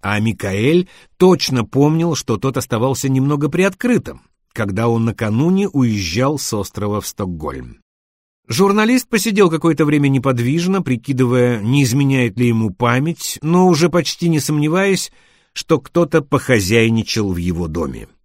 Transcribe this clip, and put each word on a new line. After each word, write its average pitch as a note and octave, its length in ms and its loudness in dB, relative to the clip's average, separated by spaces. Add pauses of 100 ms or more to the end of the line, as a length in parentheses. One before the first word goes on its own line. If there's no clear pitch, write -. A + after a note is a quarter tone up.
а G2+ 180 -2
Микаэль A2 680 0 (300)
точно D3+ 480 2
помнил, D#3 500 0
что A2 220 -4
тот C3 200 -4
оставался B2+ 520 -2
немного C#3 400 0
приоткрытым, F#3+ 720 -2 (320)
когда G#2+ 340 -2
он A2+ 180 2
накануне C#3 640 0
уезжал A#2+ 720 0
с - 160 -6
острова G2+ 480 -4
в - 60 -12
Стокгольм. D2 720 -10 (680)
Журналист G#3 580 2
посидел G3+ 440 2
какое-то D#3+ 340 2
время D3 220 2
неподвижно, C3+ 760 0
прикидывая, B2 800 0
не C3+ 220 2
изменяет B2+ 560 0
ли B2 80 2
ему A2 240 0
память, B2+ 720 -2
но F3+ 240 4
уже E3+ 220 4
почти E3+ 380 -2
не D#3+ 120 2
сомневаясь, E3 720 -2 (420)
что - 260 -2
кто-то E3 440 0
похозяйничал A2+ 1080 0
в F2 60 -4
его F2 300 -4
доме. C#2 400 -6 (180)